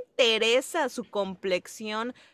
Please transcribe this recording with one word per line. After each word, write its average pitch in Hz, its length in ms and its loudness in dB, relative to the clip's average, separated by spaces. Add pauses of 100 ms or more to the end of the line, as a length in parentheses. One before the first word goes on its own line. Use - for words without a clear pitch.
interesa 240 800 2
su 247 160 -8
complexión 202 1080 -4 (200)